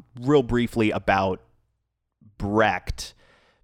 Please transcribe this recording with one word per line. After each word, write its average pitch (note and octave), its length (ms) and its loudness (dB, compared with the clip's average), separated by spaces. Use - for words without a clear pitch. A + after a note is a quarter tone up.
real C#3 200 4
briefly A#2 500 0
about G2 500 0
Brecht, G2+ 760 -2